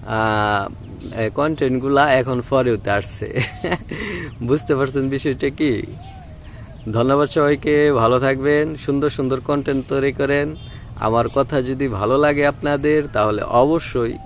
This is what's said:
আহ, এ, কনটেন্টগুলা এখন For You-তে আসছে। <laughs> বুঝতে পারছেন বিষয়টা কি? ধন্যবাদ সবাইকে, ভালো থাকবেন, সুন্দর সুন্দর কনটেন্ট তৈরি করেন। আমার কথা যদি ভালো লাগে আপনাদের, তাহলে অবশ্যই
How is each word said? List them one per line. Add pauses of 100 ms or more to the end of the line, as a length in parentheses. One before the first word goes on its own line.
আহ, (460)
এ,
কনটেন্টগুলা
এখন (100)
For
You-তে
আসছে। (480)
<laughs>
বুঝতে
পারছেন
বিষয়টা
কি? (1120)
ধন্যবাদ
সবাইকে,
ভালো
থাকবেন,
সুন্দর
সুন্দর
কনটেন্ট
তৈরি
করেন। (400)
আমার
কথা
যদি
ভালো
লাগে
আপনাদের, (100)
তাহলে
অবশ্যই (120)